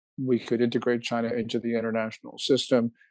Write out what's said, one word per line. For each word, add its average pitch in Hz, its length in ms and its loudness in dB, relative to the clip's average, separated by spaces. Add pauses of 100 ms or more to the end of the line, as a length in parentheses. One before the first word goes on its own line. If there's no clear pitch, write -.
(240)
we 127 140 4
could 117 240 0
integrate 120 400 2
China 117 280 -2
into 117 300 -2
the 117 160 -2
international 113 600 -4
system, 120 540 2 (200)